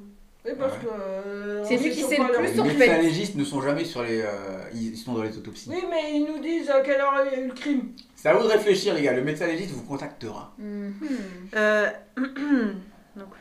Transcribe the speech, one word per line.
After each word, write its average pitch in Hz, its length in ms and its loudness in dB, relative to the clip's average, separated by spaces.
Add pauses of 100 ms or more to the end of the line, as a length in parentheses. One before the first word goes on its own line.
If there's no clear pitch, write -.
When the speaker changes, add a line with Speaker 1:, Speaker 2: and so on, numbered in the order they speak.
(460)
Speaker 1:
Oui, 233 120 -4
parce 269 180 -2
Speaker 2:
Ah 240 100 -10
ouais. 220 60 -2
Speaker 1:
que, 208 100 -6
euh, 202 640 -6
Speaker 3:
C'est 233 120 2
Speaker 1:
on - 0 -
Speaker 3:
lui 254 80 0
Speaker 1:
sait 320 60 2
Speaker 3:
qui - 80 -2
Speaker 1:
sur 269 100 0
Speaker 3:
sait 294 80 2
Speaker 1:
quoi 254 100 4
Speaker 3:
le 247 60 4
Speaker 1:
leur 240 80 4
Speaker 3:
plus, - 120 0
Speaker 2:
Les 226 60 4
Speaker 3:
en - 60 4
Speaker 2:
médecins 285 200 4
Speaker 3:
fait. 165 160 6
Speaker 2:
légistes 165 340 2
ne 143 80 0
sont 139 180 -2
jamais 147 240 0
sur 123 180 -4
les, 113 180 0
euh, 98 520 -6
ils, 113 160 -4
ils 110 80 -10
sont 127 160 -8
dans 113 100 0
les 107 140 -4
autopsies. - 320 -14
Speaker 1:
Oui, 359 200 -4
mais 302 260 -2
ils 294 100 2
nous 311 140 -6
disent 311 300 -2
à 269 120 6
quelle 269 200 2
heure 277 120 2 (120)
il 269 60 -2
y 262 40 -2
a 262 40 -2
eu 262 80 -4
le 247 60 -6
crime. 262 400 -2 (220)
Speaker 2:
C'est - 140 2
à 170 60 8
vous 226 80 4
de 220 80 4
réfléchir, 202 420 4
les 156 80 0
gars. 135 120 4
Le 127 100 2
médecin 151 240 0
légiste 175 240 -2
vous 123 120 -8
contactera. 143 760 -10
Speaker 3:
Mhm. 208 340 -8 (640)
Speaker 4:
Euh, 214 340 4 (140)
<clears throat> 262 1120 -2
donc 196 140 -14 (120)